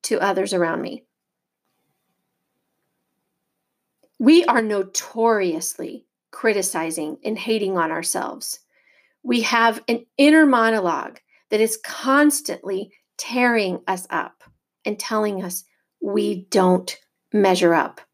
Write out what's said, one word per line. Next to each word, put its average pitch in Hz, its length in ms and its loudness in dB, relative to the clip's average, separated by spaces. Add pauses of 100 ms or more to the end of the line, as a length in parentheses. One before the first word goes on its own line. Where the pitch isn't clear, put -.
to - 160 -2
others 196 320 -2
around 170 300 -2
me. - 220 -12 (3250)
We 320 280 6
are 240 160 2
notoriously 190 1400 -2 (280)
criticizing 165 880 -4
and 214 160 -6
hating 202 400 -2
on 160 140 -2
ourselves. - 680 -8 (680)
We 240 180 0
have 226 440 2
an 233 180 -4 (140)
inner 302 280 8
monologue 220 760 0 (300)
that 214 100 0
is 220 240 0
constantly 269 1040 0 (260)
tearing 226 680 -2
us 185 240 -6
up - 320 -8 (420)
and 208 140 -6
telling 208 460 -4
us 180 180 -10 (380)
we 202 500 -4
don't 185 480 2 (340)
measure 180 400 4
up. - 280 0 (140)